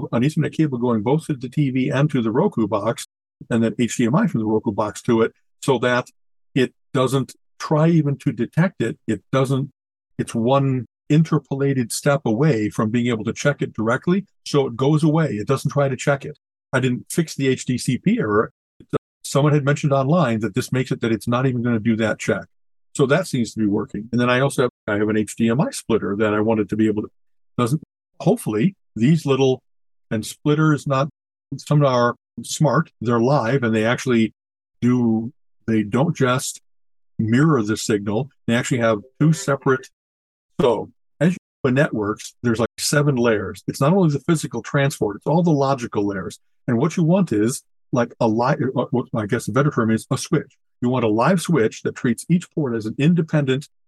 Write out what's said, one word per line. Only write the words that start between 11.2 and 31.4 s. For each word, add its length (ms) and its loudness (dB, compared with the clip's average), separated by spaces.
step 340 0
away 440 2
from 200 -2
being 180 0
able 180 -2
to 80 -4
check 280 -2
it 120 -6
directly. 520 -2
So 220 0
it 80 -8
goes 280 2
away. 320 2
It 120 -6
doesn't 240 -2
try 180 0
to 60 -4
check 300 -2
it. 140 -14
I 60 0
didn't 320 -2
fix 240 -2
the 120 0
H 180 0
D 120 -2
C 200 -2
P 220 0
error. 320 0
Someone 300 2
had 100 2
mentioned 300 2
online 460 2
that 160 -4
this 180 -2
makes 180 0
it 100 -4
that 100 0
it's 160 -2
not 180 0
even 160 0
gonna 180 0
do 180 2
that 220 0
check. 280 -4
So 100 4
that 220 2
seems 260 -4
to 60 -10
be 80 2
working. 440 -4
And 80 -2
then 100 0
I 120 2
also 220 0
have, 80 -2
I 100 -2
have 100 0
an 80 0
H 200 -2
D 140 2
M 120 2
I 80 0
splitter 480 -2
that 160 0
I 80 0
wanted 280 0
to 60 -6
be 120 2
able 160 -2
to, 80 -14
doesn't, 240 0
hopefully 560 0
these 320 2
little, 360 2
and 160 -4
splitters, 600 0
not, 220 0